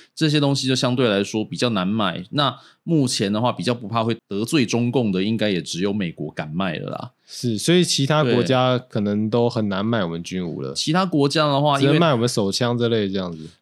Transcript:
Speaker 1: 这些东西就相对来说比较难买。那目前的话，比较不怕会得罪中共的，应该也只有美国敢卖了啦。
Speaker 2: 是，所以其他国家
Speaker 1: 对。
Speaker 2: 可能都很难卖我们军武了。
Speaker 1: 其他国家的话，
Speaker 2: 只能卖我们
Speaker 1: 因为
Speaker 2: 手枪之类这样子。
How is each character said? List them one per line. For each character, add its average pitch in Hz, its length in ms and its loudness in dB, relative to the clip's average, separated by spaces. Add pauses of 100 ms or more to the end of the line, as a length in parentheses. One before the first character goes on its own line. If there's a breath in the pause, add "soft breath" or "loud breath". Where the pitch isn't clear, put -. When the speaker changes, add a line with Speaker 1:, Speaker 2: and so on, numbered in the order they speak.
(140 loud breath)
Speaker 1:
这 160 160 0
些 151 100 4
东 139 140 2
西 131 120 -4
就 131 80 2
相 123 220 0
对 123 140 4
来 101 120 2
说 107 220 -2
比 - 140 -10
较 123 120 0
难 95 160 0
买。 95 440 -2
那 139 260 -2 (280 loud breath)
目 156 220 2
前 107 240 0
的 107 80 0
话， 117 140 0
比 - 100 -8
较 123 120 0
不 117 120 -10
怕 113 160 -2
会 113 140 0 (120)
得 101 180 -4
罪 147 180 2
中 120 260 0
共 120 220 2
的， 92 100 0
应 110 140 0
该 107 140 0
也 90 100 0
只 80 220 -6
有 101 100 0
美 98 180 -4
国 76 200 -10
敢 78 200 -8
卖 87 280 -4
了 - 120 -8
啦。 - 200 -10 (180)
Speaker 2:
是， 117 300 -4
所 165 160 2
以 180 80 6
其 139 240 0
他 151 160 2
国 120 180 4
家 127 380 2
Speaker 1:
对。 120 100 -8
Speaker 2:
可 117 120 -4
能 104 280 0
都 120 220 2
很 110 180 -2
难 98 160 -2
卖 113 200 0
我 85 40 -4
们 85 140 -6
军 92 240 -6
武 76 160 -8
了。 67 120 -8
Speaker 1:
其 - 180 -2
他 185 120 2
国 147 240 2
家 151 200 2
的 143 120 2
话， 147 160 2
Speaker 2:
只 139 100 2
能 151 120 4
卖 165 140 4
我 - 0 -
们 120 60 2
Speaker 1:
因 113 40 2
为 120 60 2
Speaker 2:
手 101 240 0
枪 120 260 0
之 117 100 2
类 107 200 2
这 98 100 -4
样 90 140 -6
子。 78 160 -14 (140)